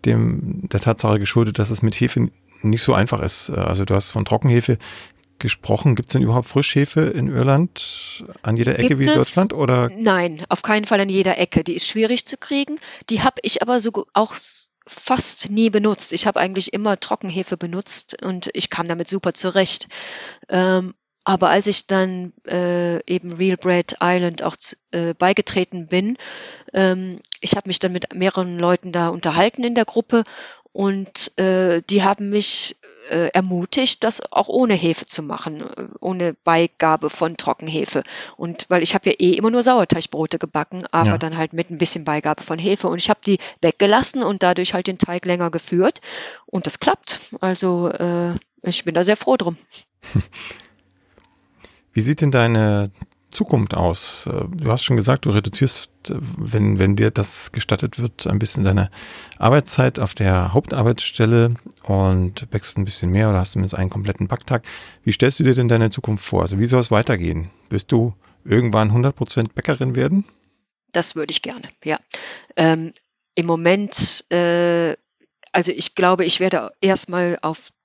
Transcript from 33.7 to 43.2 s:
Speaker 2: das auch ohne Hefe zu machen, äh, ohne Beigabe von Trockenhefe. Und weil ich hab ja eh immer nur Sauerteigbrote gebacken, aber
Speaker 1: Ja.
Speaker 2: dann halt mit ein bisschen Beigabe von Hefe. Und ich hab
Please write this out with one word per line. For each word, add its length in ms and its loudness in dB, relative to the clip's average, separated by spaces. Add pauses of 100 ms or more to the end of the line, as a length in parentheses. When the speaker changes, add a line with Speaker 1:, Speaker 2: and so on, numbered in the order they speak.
Speaker 2:
das 300 -2
auch 160 0
ohne 260 4
Hefe 320 0
zu 160 -2
machen, 380 -10
äh, 260 -14 (140)
ohne 340 -2 (100)
Beigabe 640 2
von 280 -4
Trockenhefe. 680 -4 (340)
Und 320 -8
weil 140 4
ich 120 0
hab 120 0
ja 100 2
eh 160 4
immer 180 2
nur 120 2
Sauerteigbrote 800 0
gebacken, 500 -6
aber 200 2
Speaker 1:
Ja. 80 0
Speaker 2:
dann 180 -6
halt 160 -4
mit 180 -4
ein 80 -10
bisschen 260 0
Beigabe 380 -2
von 160 -6
Hefe. 300 -2
Und 100 -4
ich 120 -2
hab 120 0